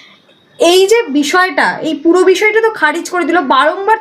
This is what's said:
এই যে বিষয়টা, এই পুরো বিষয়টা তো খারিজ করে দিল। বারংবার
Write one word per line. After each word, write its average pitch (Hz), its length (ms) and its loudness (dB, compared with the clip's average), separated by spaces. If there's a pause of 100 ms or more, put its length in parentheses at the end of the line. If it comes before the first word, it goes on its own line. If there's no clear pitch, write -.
(580)
এই 359 280 4
যে 453 220 2
বিষয়টা, 294 720 -2
এই 320 160 -6
পুরো 339 300 2
বিষয়টা 415 360 2
তো 453 100 0
খারিজ 311 400 -4
করে 349 140 -4
দিল। 330 160 0
বারংবার 320 600 0